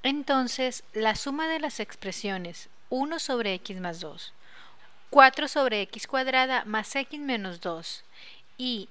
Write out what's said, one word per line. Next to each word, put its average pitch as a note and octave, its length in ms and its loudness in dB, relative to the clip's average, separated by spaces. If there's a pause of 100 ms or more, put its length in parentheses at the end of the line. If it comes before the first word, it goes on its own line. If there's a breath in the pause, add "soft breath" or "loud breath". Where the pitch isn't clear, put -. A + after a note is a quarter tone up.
Entonces, C4 800 2 (100)
la G#3+ 220 2
suma C#4+ 320 -2
de D#4+ 140 0
las D4 180 -4
expresiones F#3+ 880 -6 (220)
uno D4 300 0
sobre A#3 340 0
x F#3 260 -8
más F3 200 -6
dos, D#3+ 320 -12 (800 loud breath)
cuatro C4+ 360 10
sobre B3 360 2
x - 260 -6
cuadrada C4 560 2
más G#3+ 320 -2
x C#4 240 -4
menos G#3 400 -4
dos E3 420 -6 (560 loud breath)
y A#3+ 320 -4